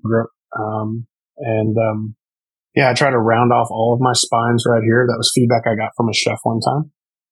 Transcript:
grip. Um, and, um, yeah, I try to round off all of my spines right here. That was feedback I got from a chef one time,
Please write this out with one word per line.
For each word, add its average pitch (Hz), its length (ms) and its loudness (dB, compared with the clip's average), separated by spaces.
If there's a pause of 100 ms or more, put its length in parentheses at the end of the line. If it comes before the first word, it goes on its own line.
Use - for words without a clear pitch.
grip. 113 240 -2 (320)
Um, 107 480 -6 (320)
and, 110 400 -2
um, 110 360 -2 (600)
yeah, 131 160 4
I 123 40 2
try 143 160 2
to 127 80 2
round 117 340 2
off 117 180 2
all 113 240 0
of 123 80 0
my 127 100 2
spines 117 560 0
right 117 160 2
here. 117 240 4
That 117 80 -2
was 120 180 -2
feedback 120 320 2
I 113 80 0
got 110 220 -6
from 117 140 0
a - 40 -2
chef 107 280 -2
one 113 180 -2
time, 143 300 -2 (420)